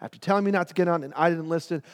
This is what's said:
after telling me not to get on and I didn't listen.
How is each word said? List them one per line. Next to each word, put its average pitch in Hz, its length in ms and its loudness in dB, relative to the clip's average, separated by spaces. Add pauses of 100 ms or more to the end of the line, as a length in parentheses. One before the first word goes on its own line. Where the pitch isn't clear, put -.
after - 160 -14
telling 202 260 0
me 202 60 2
not 190 200 0
to - 40 -20
get 180 140 2
on 170 160 0
and 143 120 -12
I 160 140 4
didn't 160 200 -4
listen. 165 340 -4 (100)